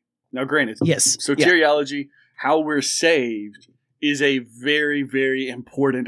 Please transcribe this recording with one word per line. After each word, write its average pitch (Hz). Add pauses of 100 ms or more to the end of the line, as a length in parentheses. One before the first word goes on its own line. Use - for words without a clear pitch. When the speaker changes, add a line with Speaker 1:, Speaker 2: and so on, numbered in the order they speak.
(320)
Speaker 1:
Now, 127
granted, 139
Speaker 2:
Yes. - (100)
Yeah. 143
Speaker 1:
soteriology, 147 (300)
how 151
we're 151
saved, 120 (340)
is 147
a 139
very, 143
very 131
important 127